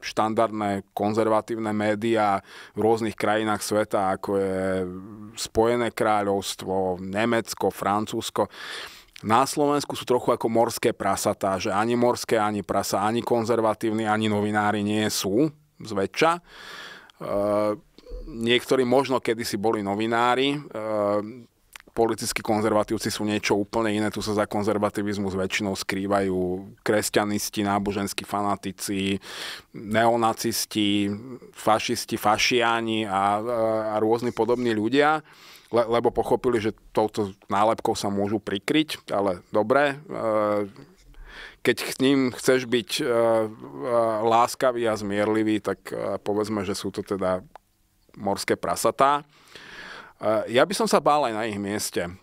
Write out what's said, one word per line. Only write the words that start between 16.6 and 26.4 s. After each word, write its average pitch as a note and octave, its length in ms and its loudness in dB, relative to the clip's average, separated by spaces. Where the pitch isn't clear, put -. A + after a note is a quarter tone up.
niektorí B2 560 2
možno B2 400 2
kedysi A#2 320 -2
boli G#2+ 240 0
novinári, A#2 760 0
e, - 20 -6
politickí A2+ 480 0
konzervatívci G#2+ 720 2
sú - 100 -6
niečo G#2 300 0
úplne G#2 400 0
iné, G#2+ 160 0
tu G#2 100 -6
sa G#2 140 -4
za G#2 160 0
konzervativizmus G2+ 880 -2
väčšinou F#2+ 400 -2
skrývajú F#2+ 1040 -2